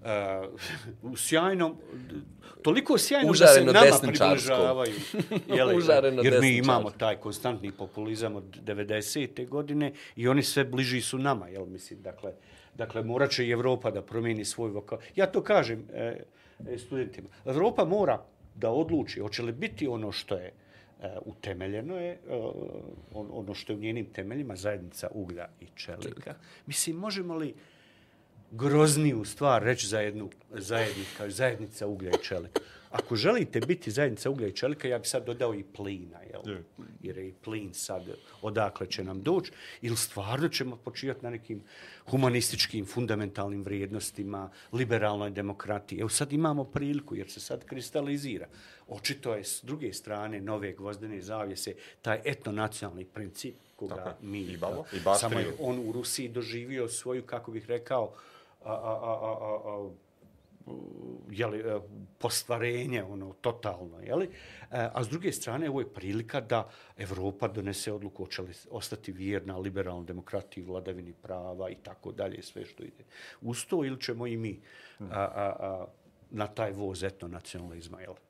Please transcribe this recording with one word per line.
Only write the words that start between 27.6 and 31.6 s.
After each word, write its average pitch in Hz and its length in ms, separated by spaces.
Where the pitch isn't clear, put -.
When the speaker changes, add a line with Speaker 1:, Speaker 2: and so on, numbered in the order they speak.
Speaker 1:
grozniju 143 720
stvar 123 380
reći 120 240
za 107 140
jednu 104 300
zajednica, 104 800
zajednica 107 560